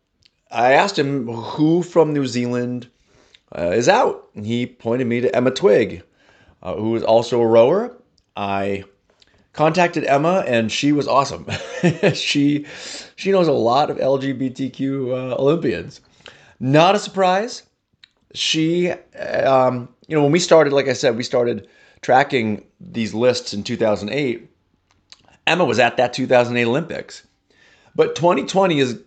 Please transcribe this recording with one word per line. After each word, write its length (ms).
I 220
asked 260
him 300
who 520
from 300
New 140
Zealand, 640
uh, 160
is 140
out. 480
And 100
he 200
pointed 420
me 140
to 120
Emma 180
Twigg, 520
uh, 140
who 220
is 60
also 360
a 80
rower. 480
I 480
contacted 500
Emma, 420
and 240
she 220
was 160
awesome. 400
<laughs> 300
She, 520
she 160
knows 160
a 60
lot 360
of 80
L 200
G 160
B 160
T 200
Q, 460
uh, 240
Olympians. 640
Not 360
a 40
surprise. 640
She, 560
um, 1000
you 80
know, 80
when 80
we 80
started, 340
like 140
I 60
said, 220
we 60
started 460
tracking 640
these 340
lists 400
in 100
two 140
thousand 320
eight. 400
Emma 200
was 120
at 200
that 160
two 120
thousand 320
eight 80
Olympics. 640
But 200
twenty 280
twenty 360
is 280